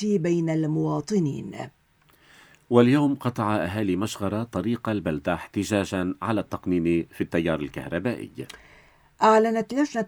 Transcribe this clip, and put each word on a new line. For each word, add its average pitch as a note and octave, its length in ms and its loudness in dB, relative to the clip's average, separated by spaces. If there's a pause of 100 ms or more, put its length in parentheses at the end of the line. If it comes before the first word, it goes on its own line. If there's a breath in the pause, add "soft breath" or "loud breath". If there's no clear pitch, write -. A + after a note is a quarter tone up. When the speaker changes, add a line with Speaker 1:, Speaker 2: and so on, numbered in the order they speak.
Speaker 1:
بين E3+ 460 2
المواطنين. D#3 1000 0 (1200 soft breath)
Speaker 2:
واليوم C#3 460 6
قطع A2 400 -2
أهالي F#2+ 400 -2
مشغرة G#2 480 -4
طريق A2+ 460 -4
البلدة F2 440 -2
احتجاجا F#2 880 -2
على G#2 200 -2
التقنين E2+ 720 0
في - 100 -10
التيار D#2+ 380 -2
الكهربائي. C#2+ 720 -6 (920 loud breath)
Speaker 1:
أعلنت A3 500 4
لجنة B3 340 0